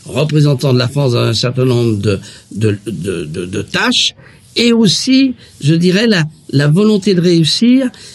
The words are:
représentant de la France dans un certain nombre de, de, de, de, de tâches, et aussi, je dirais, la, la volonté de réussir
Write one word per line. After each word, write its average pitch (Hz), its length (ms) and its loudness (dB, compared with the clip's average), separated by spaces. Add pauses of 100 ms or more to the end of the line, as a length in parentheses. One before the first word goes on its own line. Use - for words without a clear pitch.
représentant 147 640 0
de 123 60 2
la 120 100 0
France 139 240 -2
dans 117 60 0
un 117 160 0
certain 123 320 -2
nombre 120 320 0
de, 98 200 -2 (340)
de, 101 340 -2
de, 87 400 -8
de, 87 180 -10
de 92 180 -8
tâches, 220 520 -4 (420)
et 233 160 2
aussi, 254 640 2 (260)
je 147 140 2
dirais, 180 320 2
la, 180 180 2 (260)
la 143 180 2
volonté 202 460 2
de 170 60 0
réussir 208 680 2 (260)